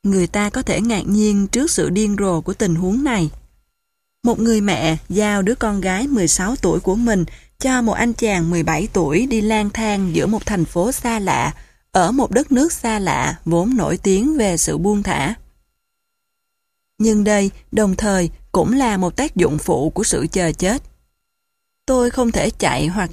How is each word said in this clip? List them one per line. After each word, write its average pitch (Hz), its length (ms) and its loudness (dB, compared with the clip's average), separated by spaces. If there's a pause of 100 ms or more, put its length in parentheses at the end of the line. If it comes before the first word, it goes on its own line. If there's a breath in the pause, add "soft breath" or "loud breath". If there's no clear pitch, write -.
Người 190 240 2
ta 208 240 -2
có 262 120 -4
thể 180 180 -2
ngạc 220 260 0
nhiên 202 460 2
trước 277 180 0
sự 151 200 0
điên 202 280 0
rồ 185 220 0
của 185 140 -6
tình 180 200 0
huống 190 300 0
này. 196 260 0 (920)
Một 233 160 2
người 226 220 2
mẹ 160 360 0 (120)
giao 208 340 0
đứa 214 120 2
con 208 260 -2
gái 185 260 -2
mười 220 220 2
sáu 202 280 0
tuổi 170 240 0
của 185 160 0
mình 226 280 2 (340 loud breath)
cho 254 240 0
một 226 100 0
anh 233 200 0
chàng 190 380 0
mười 175 120 0
bảy 165 300 -2
tuổi 175 340 2
đi 233 140 0
lang 214 300 0
thang 202 440 -2
giữa - 120 0
một 208 200 -2
thành 185 180 0
phố 175 280 -2
xa 233 260 -4
lạ, 147 360 -2 (380 soft breath)
ở 185 200 2
một 262 180 0
đất 269 220 0
nước 285 200 4
xa 220 260 -2
lạ 147 460 -2
vốn 175 320 2
nổi 170 260 0
tiếng 214 360 2
về 196 180 2
sự 156 220 -2
buông 202 240 0
thả. 175 320 -2 (1600)
Nhưng 214 260 2
đây, 202 260 2 (220 soft breath)
đồng 208 240 2
thời, 190 340 0 (220 soft breath)
cũng 190 200 2
là 247 240 0
một 185 200 -2
tác 285 200 -4
dụng 151 220 2
phụ 147 320 -2
của 208 140 -4
sự - 280 -2
chờ 170 200 0
chết. 208 300 -2 (1040)
Tôi 247 240 2
không 240 220 0
thể 170 180 0
chạy 143 360 0
hoặc 180 260 -2